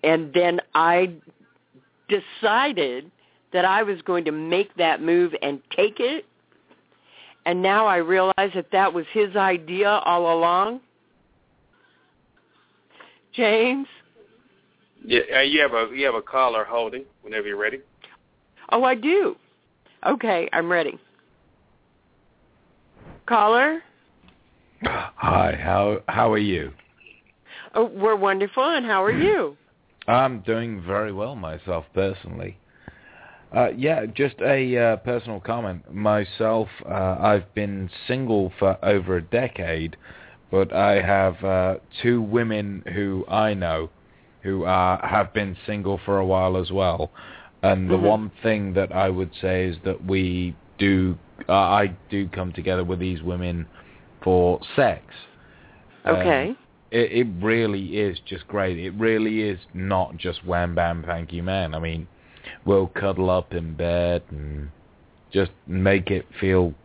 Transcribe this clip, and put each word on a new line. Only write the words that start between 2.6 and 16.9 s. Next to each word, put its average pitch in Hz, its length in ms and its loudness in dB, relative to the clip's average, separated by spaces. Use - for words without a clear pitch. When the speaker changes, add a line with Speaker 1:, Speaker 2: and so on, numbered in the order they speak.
Speaker 1:
that 180 100 4
I 190 180 4
was 196 200 -4
going 175 240 0
to 156 60 0
make 170 440 -2
that 165 240 2
move 170 400 2
and 139 200 -4
take 208 260 0
it. 269 260 -2
And 180 160 0
now 202 240 4
I 190 100 4
realize 185 580 2
that 180 180 -4
that 190 200 4
was 170 200 -4
his 208 240 0
idea 185 520 0
all 175 480 2
along. 185 440 2
James? 247 540 2
Speaker 2:
Yeah, 117 160 2
uh, 131 40 4
you 143 200 2
have 139 120 2
a, 113 220 0
you 139 120 -2
have 123 80 0
a 110 80 -4
caller 120 420 0
holding 117 400 -4